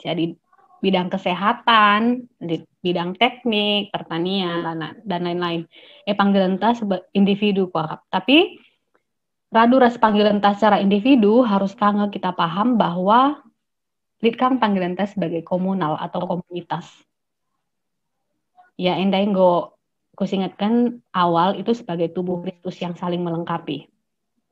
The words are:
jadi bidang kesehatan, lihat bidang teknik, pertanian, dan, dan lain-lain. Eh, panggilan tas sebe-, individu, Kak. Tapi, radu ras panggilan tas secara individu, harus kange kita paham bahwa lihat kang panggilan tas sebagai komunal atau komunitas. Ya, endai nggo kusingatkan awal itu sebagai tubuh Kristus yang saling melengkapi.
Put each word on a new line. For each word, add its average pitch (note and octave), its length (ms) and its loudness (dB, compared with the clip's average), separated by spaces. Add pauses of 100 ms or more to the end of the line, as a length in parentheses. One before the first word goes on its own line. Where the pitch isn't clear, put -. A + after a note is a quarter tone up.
jadi E3+ 340 -4 (460)
bidang F#3 320 0
kesehatan, G#3+ 1120 2 (160)
lihat E3 240 -6 (160)
bidang F3 400 -4
teknik, G#3 720 -2
pertanian, E3+ 720 -4
dan, D#3+ 400 -8
dan F3+ 160 -4
lain-lain. F3 480 -4 (400)
Eh, G3+ 80 -2
panggilan G3 400 2
tas A#3 240 0
sebe-, G3 320 -4
individu, G3 560 0
Kak. D#3+ 400 -6
Tapi, C#4 480 2 (960)
radu A#3 240 4
ras A#3+ 240 2
panggilan G#3 400 2
tas G3+ 160 2
secara G#3 240 2
individu, G#3 640 4
harus G3 320 0
kange G#3 320 0
kita G3+ 240 -4
paham G3 480 0
bahwa G3+ 640 2 (800)
lihat A#3 160 0
kang B3+ 160 2
panggilan F#3+ 400 0
tas G3 160 -4
sebagai E3 320 -4
komunal F3+ 560 -2
atau F3 240 -8
komunitas. F3 640 -8 (1900)
Ya, F3 160 0
endai F#3+ 320 0
nggo F3+ 480 2 (400)
kusingatkan G#3 960 -2
awal F3 480 2
itu A#3 160 -2
sebagai E3+ 320 -4
tubuh F3+ 320 -4
Kristus F#3 400 -12
yang F3 160 -8
saling F3 240 -4
melengkapi. E3+ 640 -6 (680)